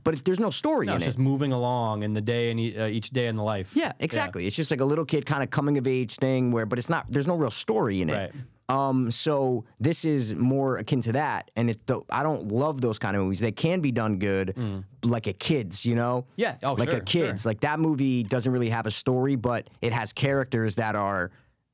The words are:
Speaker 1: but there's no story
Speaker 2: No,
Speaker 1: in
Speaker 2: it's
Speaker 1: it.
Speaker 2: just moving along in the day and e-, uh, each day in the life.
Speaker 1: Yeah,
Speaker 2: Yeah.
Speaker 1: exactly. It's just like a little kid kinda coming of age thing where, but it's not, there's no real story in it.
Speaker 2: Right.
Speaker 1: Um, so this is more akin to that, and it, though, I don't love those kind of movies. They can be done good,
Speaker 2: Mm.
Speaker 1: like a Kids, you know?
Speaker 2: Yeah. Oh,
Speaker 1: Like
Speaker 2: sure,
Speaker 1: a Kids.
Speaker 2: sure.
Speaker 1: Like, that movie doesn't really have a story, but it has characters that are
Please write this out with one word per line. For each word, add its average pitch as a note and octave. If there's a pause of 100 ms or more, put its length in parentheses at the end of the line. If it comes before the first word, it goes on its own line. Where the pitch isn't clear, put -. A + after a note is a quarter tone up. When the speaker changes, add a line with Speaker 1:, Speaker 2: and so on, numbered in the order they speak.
Speaker 1:
but D3+
there's F#3
no G#3+
story D4+
Speaker 2:
No, G3
Speaker 1:
in C3
Speaker 2:
it's E3
Speaker 1:
it. -
Speaker 2:
just B2
moving C3+
along B2
in G#2+
the G#2+
day A#2
and A2+
e-, A2+
uh, A2
each G#2+
day B2+
in A2+
the G#2+
life. G#2
Speaker 1:
Yeah, D#4
Speaker 2:
Yeah. A#3
Speaker 1:
exactly. F2+
It's G3+
just D#3
like C3
a C3+
little D3+
kid D3
kinda C#3
coming C#3+
of B2+
age B2+
thing B2+
where, A2+
but G2+
it's A#2+
not, E3
there's C#3
no F3+
real C#3+
story C3+
in D#2+
it. -
Speaker 2:
Right. G2 (380)
Speaker 1:
Um, C3
so C3 (140)
this D#3+
is B2+
more C3
akin A#2+
to A2+
that, C3+
and A#2
it, -
though, B2
I B2+
don't C3
love C3+
those A#2
kind G2+
of G2
movies. F#2+
They A2+
can E3
be C#3+
done A2
good, G2
Speaker 2:
Mm. G2 (200)
Speaker 1:
like A#2
a G2+
Kids, A2+
you A#2
know? B2 (120)
Speaker 2:
Yeah. D3+
Oh, C3+
Speaker 1:
Like B2
Speaker 2:
sure, A#2+
Speaker 1:
a F#2+
Kids. B2+
Speaker 2:
sure. A2+
Speaker 1:
Like, G#2+
that D3
movie C#3
doesn't B2
really B2
have A2+
a A2
story, C3
but A#2+ (120)
it A#2
has A2+
characters C3
that G#2+
are G2 (420)